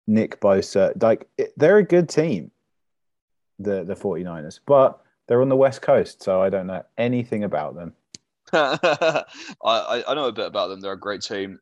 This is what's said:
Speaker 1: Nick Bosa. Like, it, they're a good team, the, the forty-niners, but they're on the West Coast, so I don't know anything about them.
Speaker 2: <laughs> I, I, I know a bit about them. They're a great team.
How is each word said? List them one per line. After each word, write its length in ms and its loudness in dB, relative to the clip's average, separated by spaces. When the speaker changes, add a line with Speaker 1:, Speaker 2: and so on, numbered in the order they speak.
Speaker 1:
Nick 340 0
Bosa. 600 2
Like, 340 2
it, 220 -4
they're 180 6
a 80 6
good 240 2
team, 420 -2
the, 260 -4
the 100 -8
forty-niners, 680 -8
but 380 4
they're 140 4
on 80 2
the 60 4
West 260 2
Coast, 400 2
so 180 0
I 80 2
don't 180 -2
know 160 -8
anything 480 -2
about 300 -6
them. 180 -14
Speaker 2:
<laughs> 320 -14
I, 680 0
I, 460 0
I 60 -2
know 120 -4
a 60 -2
bit 140 -6
about 220 -4
them. 120 -10
They're 120 -8
a 60 -10
great 220 -8
team. 420 -8